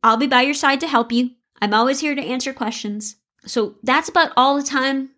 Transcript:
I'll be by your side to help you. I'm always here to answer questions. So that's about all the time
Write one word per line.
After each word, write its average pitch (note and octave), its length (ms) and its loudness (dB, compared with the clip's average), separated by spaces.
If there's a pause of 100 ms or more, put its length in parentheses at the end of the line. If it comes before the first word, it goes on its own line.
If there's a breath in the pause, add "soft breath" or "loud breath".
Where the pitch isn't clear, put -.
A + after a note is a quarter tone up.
I'll A3+ 160 4
be C#4+ 80 0
by B3+ 160 4
your C#4 100 0
side C#4 280 0
to E4 60 -4
help A#3 260 0
you. B3 180 0 (320)
I'm G#3 100 0
always B3+ 280 2
here D4 140 -2
to C#4 80 -6
answer C4 300 -6
questions. G#3+ 640 -8 (300)
So G#3 360 -2
that's C#4+ 280 0
about E4 260 2
all C#4 200 4
the C#4+ 60 -2
time C4+ 560 -2